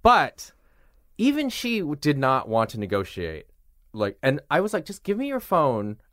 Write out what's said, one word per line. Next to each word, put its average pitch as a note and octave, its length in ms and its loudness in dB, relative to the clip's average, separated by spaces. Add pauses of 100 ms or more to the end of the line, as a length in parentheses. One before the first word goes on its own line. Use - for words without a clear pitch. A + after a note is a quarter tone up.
but G#3 500 4 (680)
even C#4 300 2
she A#3 320 -2
w-, D3+ 160 -4
did C#3+ 220 2
not C3 300 2
want A2 220 2
to G#2+ 100 -8
negotiate. F2+ 680 -4 (460)
Like, G#2 300 -4
and C3+ 180 2 (100)
I D3+ 100 2
was G#3 120 -2
like, F#3 120 -4
"Just - 200 -16
give G3+ 140 -2
me C#4 100 -6
your C4+ 120 -4
phone. A#2 580 0 (140)